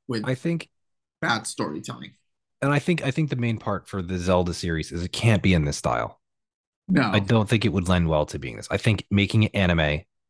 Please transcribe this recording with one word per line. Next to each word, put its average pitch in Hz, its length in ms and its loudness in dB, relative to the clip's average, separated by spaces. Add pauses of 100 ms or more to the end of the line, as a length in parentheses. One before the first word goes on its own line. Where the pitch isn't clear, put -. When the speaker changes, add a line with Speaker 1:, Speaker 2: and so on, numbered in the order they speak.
Speaker 1:
with 113 160 -4
Speaker 2:
I 127 100 -2
think 165 360 -6 (500)
Speaker 1:
bad - 260 -2
storytelling. 113 680 -8 (480)
Speaker 2:
And 143 100 0
I 143 60 2
think, 165 240 -2
I 135 80 0
think 151 200 -2
the 131 60 -4
main 117 220 -2
part 101 300 -6
for 95 140 -6
the 90 160 -4
Zelda 90 340 2
series 80 400 -4
is 85 100 -4
it 90 100 -6
can't 113 300 2
be 92 120 6
in 78 100 4
this 71 140 -2
style. 58 420 -4 (680)
Speaker 1:
No. 127 240 4
Speaker 2:
I 107 80 4
don't 104 280 2
think 113 160 2
it 101 80 0
would 92 160 0
lend 87 200 4
well 76 180 2
to - 120 -10
being 62 180 -10
this. - 140 -14
I 98 60 -2
think 101 340 0
making 101 340 2
it - 100 -2
anime 82 480 2 (280)